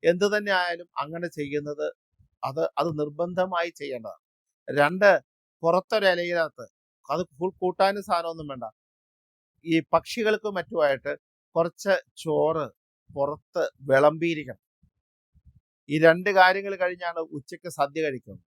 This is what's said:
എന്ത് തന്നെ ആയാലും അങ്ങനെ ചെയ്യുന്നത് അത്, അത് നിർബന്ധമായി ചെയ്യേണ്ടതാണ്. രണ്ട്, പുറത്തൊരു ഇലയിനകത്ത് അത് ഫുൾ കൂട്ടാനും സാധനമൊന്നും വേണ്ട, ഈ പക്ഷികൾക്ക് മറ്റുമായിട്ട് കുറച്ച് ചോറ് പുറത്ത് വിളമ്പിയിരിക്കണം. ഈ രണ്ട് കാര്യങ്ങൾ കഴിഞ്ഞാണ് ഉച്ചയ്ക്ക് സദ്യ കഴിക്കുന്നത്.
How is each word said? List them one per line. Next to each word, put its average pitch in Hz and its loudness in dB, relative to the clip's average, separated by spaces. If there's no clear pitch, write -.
എന്ത് 180 2
തന്നെ 208 -2
ആയാലും 175 -6
അങ്ങനെ 165 -8
ചെയ്യുന്നത് 147 -6
അത്, 147 -2
അത് 165 0
നിർബന്ധമായി 175 -4
ചെയ്യേണ്ടതാണ്. 117 -12
രണ്ട്, 185 4
പുറത്തൊരു 185 2
ഇലയിനകത്ത് 170 -2
അത് 165 -2
ഫുൾ 180 -4
കൂട്ടാനും 196 0
സാധനമൊന്നും 165 -4
വേണ്ട, 123 -10
ഈ 165 0
പക്ഷികൾക്ക് 214 0
മറ്റുമായിട്ട് 147 0
കുറച്ച് 170 0
ചോറ് 151 0
പുറത്ത് 143 -4
വിളമ്പിയിരിക്കണം. 151 2
ഈ 147 -2
രണ്ട് 180 6
കാര്യങ്ങൾ 196 6
കഴിഞ്ഞാണ് 180 -4
ഉച്ചയ്ക്ക് 170 -14
സദ്യ 143 -2
കഴിക്കുന്നത്. 117 -8